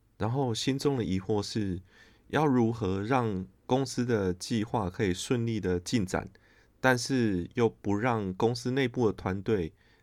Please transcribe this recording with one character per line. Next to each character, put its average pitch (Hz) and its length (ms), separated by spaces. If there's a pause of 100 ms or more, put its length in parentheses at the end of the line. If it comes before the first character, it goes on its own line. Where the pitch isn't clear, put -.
(180)
然 107 120
后 127 240
心 135 240
中 139 180
的 113 80
疑 90 140
惑 104 240
是， 98 380 (480)
要 151 180
如 123 260
何 98 300
让 110 440 (200)
公 135 180
司 123 200
的 104 280
计 107 300
划 107 260
可 107 160
以 92 80
顺 117 340
利 113 120
的 90 220
进 101 260
展， - 220 (520)
但 127 160
是 113 580
又 117 140
不 - 280
让 107 380
公 117 200
司 123 160
内 131 160
部 120 200
的 98 60
团 95 300
队 92 300 (300)